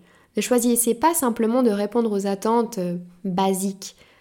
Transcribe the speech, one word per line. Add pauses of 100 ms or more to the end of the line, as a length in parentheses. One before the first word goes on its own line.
(360)
Ne
choisissez
pas
simplement
de
répondre
aux
attentes,
euh, (260)
basiques. (260)